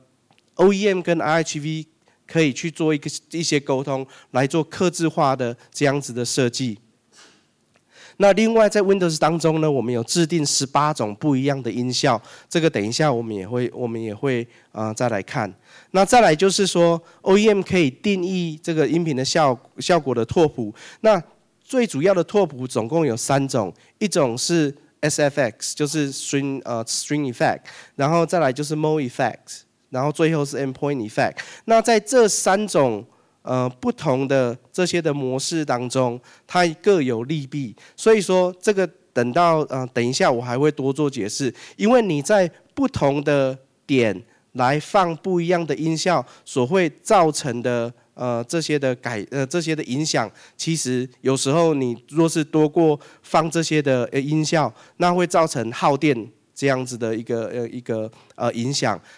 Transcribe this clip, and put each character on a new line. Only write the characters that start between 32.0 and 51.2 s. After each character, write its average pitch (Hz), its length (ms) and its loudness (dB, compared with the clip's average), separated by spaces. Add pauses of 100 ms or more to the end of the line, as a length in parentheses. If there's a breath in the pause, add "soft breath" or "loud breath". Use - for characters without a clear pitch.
三 202 400 0
种， 120 360 0 (380 soft breath)
呃， 127 260 -2
不 - 240 -4
同 135 340 -2
的 127 300 0 (160)
这 185 140 0
些 175 160 -2
的 156 100 0
模 131 260 -4
式 160 260 -4
当 127 240 -2
中， 123 300 -2 (280 soft breath)
它 180 200 2 (160)
各 196 200 4
有 120 220 -2
利 143 220 -4
弊。 131 300 -10 (180 loud breath)
所 226 200 2
以 214 60 4
说 185 400 2
这 220 120 0
个 190 160 0 (240)
等 123 200 0
到， 170 260 4 (100)
呃， 131 200 -6
等 120 180 -2
一 123 40 0
下 156 220 2
我 120 80 -2
还 120 180 -4
会 151 140 2
多 135 180 -2
做 143 200 -2
解 117 180 -6
释， 120 260 -4 (220 loud breath)
因 196 140 0
为 247 100 6
你 165 220 0
在 190 280 2 (220 soft breath)
不 269 160 0
同 143 340 0
的 135 360 0 (280)
点 110 360 2 (300 soft breath)
来 127 280 0
放 175 360 0
不 185 240 -2
一 165 80 -2
样 170 180 0
的 143 100 -4
音 160 200 -2
效， 156 280 0 (220 loud breath)
所 123 200 -2
会 170 240 0 (120)
造 170 280 4
成 123 300 -6
的， 117 320 -2 (220 soft breath)
呃， 120 340 -4
这 170 140 -2
些 151 160 -2
的 131 160 -2
改-， 120 360 -8
呃， 139 140 -4
这 156 160 -4
些 156 160 -4
的 151 80 -8
影 139 220 -4
响， 120 240 -2 (260 loud breath)
其 - 180 -4
实 127 320 -4 (140)